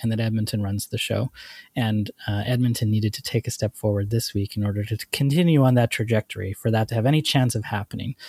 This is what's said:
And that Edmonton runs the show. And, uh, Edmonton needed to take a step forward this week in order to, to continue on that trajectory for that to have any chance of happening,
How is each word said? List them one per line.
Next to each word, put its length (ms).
And 100
that 80
Edmonton 440
runs 240
the 100
show. 340
And, 340
uh, 200
Edmonton 440
needed 220
to 100
take 240
a 40
step 260
forward 320
this 240
week 240
in 80
order 180
to, 140
to 120
continue 540
on 120
that 160
trajectory 640
for 160
that 180
to 60
have 120
any 140
chance 340
of 120
happening, 500